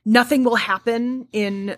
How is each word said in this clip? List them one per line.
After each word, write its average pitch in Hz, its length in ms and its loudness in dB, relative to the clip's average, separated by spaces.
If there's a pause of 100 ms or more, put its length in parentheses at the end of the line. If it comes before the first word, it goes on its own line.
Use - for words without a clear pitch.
nothing 240 400 4
will 233 100 2
happen 233 760 -4
in 196 440 -4